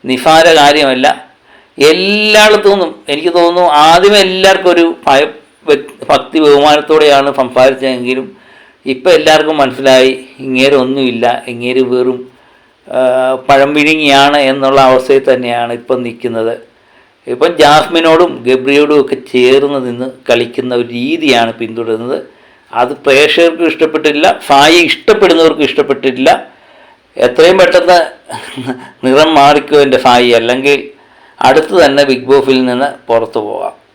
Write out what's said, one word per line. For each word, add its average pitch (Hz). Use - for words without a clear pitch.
നിസ്സാര 160
കാര്യമല്ല. 143
എല്ലായിടത്തു 208
നിന്നും 180
എനിക്ക് 160
തോന്നുന്നു 175
ആദ്യമേ 170
എല്ലാവർക്കും 190
ഒരു 170
ഭയ-, 143
ഭക്തി 151
ബഹുമാനത്തോടെയാണ് 147
സംസാരിച്ചതെങ്കിലും 127
ഇപ്പം 131
എല്ലാവർക്കും 156
മനസ്സിലായി 131
ഇങ്ങേര് 131
ഒന്നുമില്ല, 127
ഇങ്ങേര് 123
വെറും, 123
ആ, 127
പഴം 139
വിഴുങ്ങിയാണ് 147
എന്നുള്ള 135
അവസ്ഥയിൽ 131
തന്നെയാണ് 120
ഇപ്പം 123
നിൽക്കുന്നത്. 117
ഇപ്പം 143
ജാസ്മിനോടും 156
ഗബ്രിയോടും 143
ഒക്കെ 135
ചേർന്ന് 131
നിന്ന് 123
കളിക്കുന്ന 120
ഒരു 120
രീതിയാണ് 123
പിന്തുടരുന്നത്. 113
അത് 123
പ്രേക്ഷകർക്കും 160
ഇഷ്ടപ്പെട്ടില്ല, 156
സായി 147
ഇഷ്ടപ്പെടുന്നവർക്കും 165
ഇഷ്ടപ്പെട്ടിട്ടില്ല. 135
എത്രയും 160
പെട്ടെന്ന് 175
നിറം 151
മാറിക്കോ 143
എൻ്റെ 131
സായി, 123
അല്ലെങ്കിൽ 127
അടുത്ത് 156
തന്നെ 143
ബിഗ് 127
ബോസിൽ 135
നിന്ന് 127
പുറത്തു 117
പോകാം. -